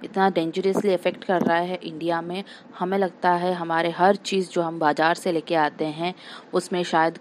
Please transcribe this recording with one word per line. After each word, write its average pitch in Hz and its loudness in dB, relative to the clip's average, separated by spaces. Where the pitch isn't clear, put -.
इतना 196 2
dangerously 185 0
affect 180 -2
कर 175 2
रहा 170 2
है 175 -2
इंडिया 165 -4
में, 180 -8
हमें 190 -2
लगता 180 0
है 175 2
हमारे 165 0
हर 185 4
चीज़ 190 -2
जो 175 0
हम 165 -4
बाज़ार 156 4
से 175 -4
लेके 160 -2
आते 156 0
हैं 165 -4
उसमें 180 -2
शायद 165 2